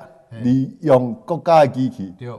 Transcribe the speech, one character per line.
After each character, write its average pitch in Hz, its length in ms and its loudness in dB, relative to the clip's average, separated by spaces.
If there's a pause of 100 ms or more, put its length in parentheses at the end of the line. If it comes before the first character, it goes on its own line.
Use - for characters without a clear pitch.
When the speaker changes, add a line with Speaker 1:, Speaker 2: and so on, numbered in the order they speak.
(420)
Speaker 1:
利 131 400 0
用 127 320 2 (120)
国 170 180 -4
家 160 160 4
的 143 80 4
机 - 200 -4
器， 95 300 -12
Speaker 2:
对。 123 200 -18